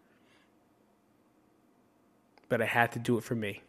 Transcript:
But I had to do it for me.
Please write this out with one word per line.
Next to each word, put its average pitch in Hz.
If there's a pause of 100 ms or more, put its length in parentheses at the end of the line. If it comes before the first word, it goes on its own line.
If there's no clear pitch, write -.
(2500)
But 120
I 110
had 117
to 123
do 120
it 110
for -
me. 104